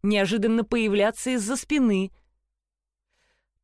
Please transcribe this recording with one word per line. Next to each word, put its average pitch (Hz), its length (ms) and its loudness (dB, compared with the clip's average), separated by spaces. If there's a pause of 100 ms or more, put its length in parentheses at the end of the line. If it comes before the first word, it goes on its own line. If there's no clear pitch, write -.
неожиданно 214 640 0
появляться 214 640 0
из-за 247 260 -2
спины". 220 540 0 (1500)